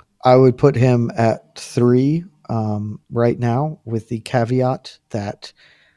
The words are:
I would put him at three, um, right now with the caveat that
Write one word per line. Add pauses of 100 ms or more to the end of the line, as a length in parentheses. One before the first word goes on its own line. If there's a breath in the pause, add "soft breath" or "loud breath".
(240)
I
would
put
him
at
three, (260)
um, (100)
right
now
with
the
caveat (100)
that (460 soft breath)